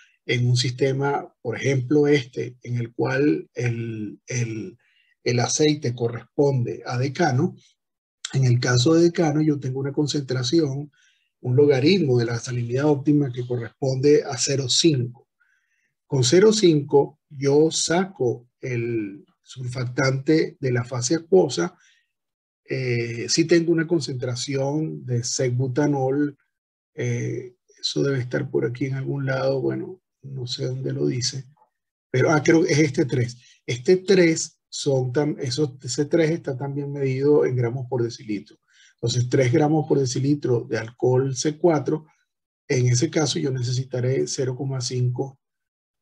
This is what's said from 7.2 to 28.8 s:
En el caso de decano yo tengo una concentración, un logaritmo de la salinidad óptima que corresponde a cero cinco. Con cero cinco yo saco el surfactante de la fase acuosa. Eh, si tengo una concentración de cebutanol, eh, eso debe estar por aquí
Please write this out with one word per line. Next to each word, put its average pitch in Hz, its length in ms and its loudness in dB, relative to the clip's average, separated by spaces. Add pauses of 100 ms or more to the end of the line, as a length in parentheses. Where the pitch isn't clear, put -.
En 135 120 2
el 123 160 4
caso 127 320 2
de 165 100 6
decano 165 380 2
yo 151 180 2
tengo 131 220 -6
una 135 100 -4
concentración, 143 1000 -2 (500)
un 123 160 0
logaritmo 143 600 4
de 117 60 0
la 117 140 -2
salinidad 123 460 -4
óptima 143 480 2
que 123 120 -8
corresponde 131 800 2
a - 140 -8
cero 135 320 -2
cinco. 131 580 0 (760)
Con 131 180 0
cero 185 300 6
cinco 151 760 4
yo 143 420 2
saco 160 800 -2 (140)
el 117 640 -6 (240)
surfactante 135 1120 -2
de 131 140 -2
la 120 100 0
fase 123 320 -4
acuosa. 170 640 0 (880)
Eh, 120 640 -4
si 165 160 2
tengo 170 260 2
una 160 160 2
concentración 143 1160 -4
de 120 180 -2
cebutanol, 135 1120 0 (560)
eh, 123 600 -6 (240)
eso - 240 -4
debe 139 160 0
estar 127 320 -6
por 139 140 0
aquí 131 220 -4